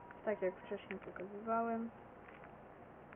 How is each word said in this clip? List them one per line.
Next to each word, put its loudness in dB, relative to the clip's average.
tak 4
jak 8
wcześniej -2
pokazywałem. 2